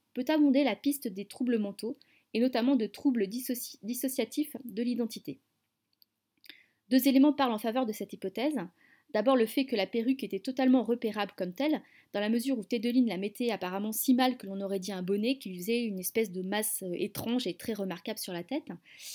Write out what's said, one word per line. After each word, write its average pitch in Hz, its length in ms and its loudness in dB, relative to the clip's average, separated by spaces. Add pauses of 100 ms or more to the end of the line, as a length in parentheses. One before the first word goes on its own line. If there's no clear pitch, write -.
(140)
peut 254 140 -4
abonder 294 340 6
la 247 140 2
piste 285 320 -2
des 196 160 -8
troubles 240 340 0
mentaux, 208 400 -4 (340)
et 220 80 2
notamment 254 340 4
de 220 120 2
troubles 226 420 0
dissoci-, 247 540 -6
dissociatifs 247 840 -4
de 226 180 -6
l'identité. 226 560 -4 (1500)
Deux 262 180 6
éléments 277 260 8
parlent 277 200 2
en 214 60 0
faveur 240 280 0
de 214 60 -2
cette 202 200 -8
hypothèse. 226 460 -4 (540)
D'abord 226 240 4
le 233 100 6
fait 262 200 0
que 240 100 -2
la 190 100 2
perruque 233 380 0
était 190 160 -4
totalement 262 420 2
repérable 214 540 -2
comme 180 160 -4
telle, 294 280 0 (320)
dans 202 60 -2
la 208 100 0
mesure 240 300 0
où 196 60 -6
Tedelin 240 420 2
la 185 120 -2
mettait 214 320 -2
apparemment 196 420 -4
si - 220 2
mal 254 220 4
que 202 120 -14
l'on 196 120 -6
aurait 196 200 -2
dit 185 100 -8
un 185 140 -6
bonnet, 214 340 0
qui 202 120 -12
lui 185 80 -10
faisait 233 260 -2
une 202 160 -4
espèce 208 320 -2
de 185 100 -6
masse, 208 400 -4
euh, 180 120 -6
étrange - 520 -2
et 175 80 -4
très - 200 -6
remarquable 196 440 -6
sur - 140 -8
la 175 100 -6
tête. - 240 -6 (480)